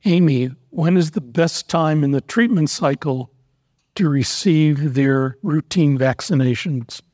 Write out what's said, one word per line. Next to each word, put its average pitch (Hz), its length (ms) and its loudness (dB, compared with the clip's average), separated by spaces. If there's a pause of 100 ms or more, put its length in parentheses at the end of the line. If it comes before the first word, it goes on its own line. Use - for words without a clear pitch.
Amy, 156 460 2 (200)
when 175 260 0
is 160 160 0
the - 80 -6
best 135 480 -4
time 156 360 0
in 139 60 0
the 139 120 0
treatment 226 460 0
cycle 139 600 -4 (640)
to 175 140 0
receive 147 880 0
their 135 480 0
routine 151 560 0
vaccinations? 131 1000 -2 (140)